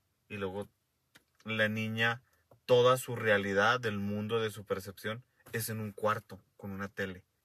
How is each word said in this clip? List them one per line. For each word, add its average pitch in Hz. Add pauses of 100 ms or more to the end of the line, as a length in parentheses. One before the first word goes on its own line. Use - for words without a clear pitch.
(300)
y 107
luego 98 (760)
la 110
niña, 110 (440)
toda 127
su 127
realidad 104
del 107
mundo 104
de 110
su 107
percepción 104 (280)
es 113
en 110
un 107
cuarto 104 (180)
con 101
una 98
tele. 92 (220)